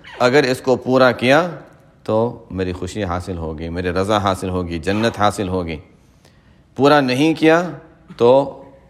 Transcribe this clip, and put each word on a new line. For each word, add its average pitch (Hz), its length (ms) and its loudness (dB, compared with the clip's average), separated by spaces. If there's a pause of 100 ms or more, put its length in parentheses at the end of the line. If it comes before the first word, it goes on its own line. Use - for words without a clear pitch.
(180)
اگر 123 240 4
اس 127 180 -2
کو 131 160 2
پورا 127 360 2
کیا 143 380 2 (520)
تو 113 480 -2
میری 92 220 -4
خوشی 90 320 -8
حاصل 87 340 -6
ہوگی، 80 300 -8
میری 90 200 -6
رضا 98 300 0
حاصل 98 300 -2
ہوگی، 90 300 -6
جنت 104 400 -2
حاصل 101 300 0
ہوگی۔ 87 280 -6 (1000)
پورا 143 240 4
نہیں 139 340 0
کیا 160 360 2 (460)
تو 135 460 2 (280)